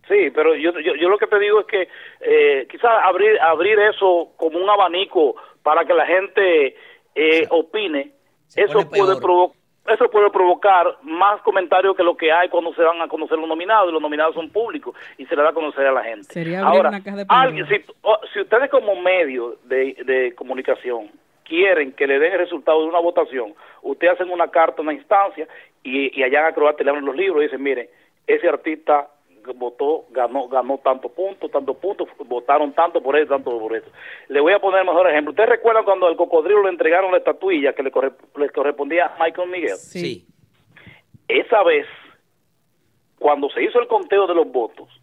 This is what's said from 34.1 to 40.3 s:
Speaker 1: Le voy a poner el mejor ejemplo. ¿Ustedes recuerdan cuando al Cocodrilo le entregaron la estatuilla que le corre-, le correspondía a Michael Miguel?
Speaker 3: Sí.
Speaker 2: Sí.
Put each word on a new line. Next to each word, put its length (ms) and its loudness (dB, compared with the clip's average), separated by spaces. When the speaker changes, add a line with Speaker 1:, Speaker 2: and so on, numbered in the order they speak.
Speaker 1:
Le 120 0
voy 120 4
a 60 2
poner 200 2
el 80 0
mejor 200 4
ejemplo. 260 0
¿Ustedes 160 2
recuerdan 360 2
cuando 220 2
al 100 2
Cocodrilo 460 2
le 60 2
entregaron 420 0
la 80 2
estatuilla 540 -2
que 100 -6
le 80 -4
corre-, 220 -2
le 120 -2
correspondía 560 -2
a 80 -2
Michael 280 -4
Miguel? 260 -6
Speaker 3:
Sí. 220 -16
Speaker 2:
Sí. 280 -10